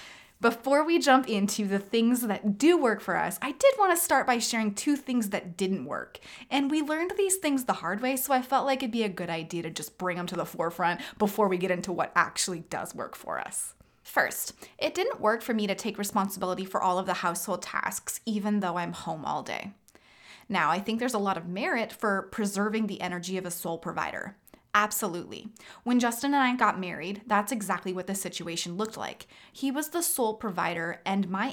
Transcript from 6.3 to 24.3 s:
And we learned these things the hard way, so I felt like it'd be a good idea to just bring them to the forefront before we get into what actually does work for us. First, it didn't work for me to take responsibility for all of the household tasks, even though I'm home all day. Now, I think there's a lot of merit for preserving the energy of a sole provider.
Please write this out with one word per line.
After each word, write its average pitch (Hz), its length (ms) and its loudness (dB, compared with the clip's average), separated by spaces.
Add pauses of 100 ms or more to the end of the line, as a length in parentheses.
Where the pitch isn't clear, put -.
And 277 220 2
we 311 100 2
learned 311 340 0
these 381 200 2
things 269 300 0
the 196 80 2
hard 190 280 -2
way, 262 140 2
so 269 180 2
I 254 80 4
felt 254 240 2
like 269 160 2
it'd 254 80 -2
be 226 140 0
a 214 40 0
good 170 220 -4
idea 165 320 -4
to 160 80 -6
just - 260 -10
bring 180 200 -2
them 175 100 -4
to 180 100 -6
the 165 80 -2
forefront 170 560 0 (180)
before 208 280 4
we 185 100 2
get 185 140 0
into 175 220 -2
what 165 240 -2
actually 170 520 0
does - 280 -8
work - 180 -8
for - 240 -6
us. - 360 -8 (280)
First, - 520 -2 (220)
it 302 160 -2
didn't 440 280 -2
work 220 200 2
for 233 140 -2
me 208 140 0
to 196 80 0
take 202 220 -6
responsibility 190 680 -2
for - 180 -2
all 180 160 2
of 190 80 -2
the 185 80 0
household 180 480 -2
tasks, - 640 -6
even 208 320 0
though 180 180 0
I'm 170 160 -2
home 160 320 -8
all 151 200 -2
day. - 260 -6 (800)
Now, 165 220 2
I 175 80 2
think 220 220 -2
there's 247 120 0
a 220 60 0
lot 196 180 0
of 170 120 -8
merit 226 440 -2
for 196 380 -2
preserving 208 560 0
the 196 140 -6
energy 180 360 -4
of 180 80 -4
a 175 60 -6
sole 170 280 -6
provider. 165 580 -6 (380)